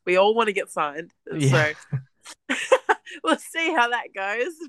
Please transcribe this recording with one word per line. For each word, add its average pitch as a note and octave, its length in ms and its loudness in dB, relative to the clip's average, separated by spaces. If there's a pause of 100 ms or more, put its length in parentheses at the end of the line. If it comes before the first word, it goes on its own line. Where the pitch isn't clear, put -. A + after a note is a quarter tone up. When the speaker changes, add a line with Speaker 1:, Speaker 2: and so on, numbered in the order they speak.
Speaker 1:
we F3+ 120 2
all G3+ 180 6
wanna A3+ 160 2
get F#3 180 -4
signed. D#3 440 -6 (140)
And D#3 140 -4
Speaker 2:
Yeah. D3+ 320 4 (760)
Speaker 1:
so C4 60 -4
<laughs> - 680 0
we'll D#4 140 2
see E4 360 -4
how A#3+ 160 2
that A#3+ 260 -6
goes, A3 380 -4 (140)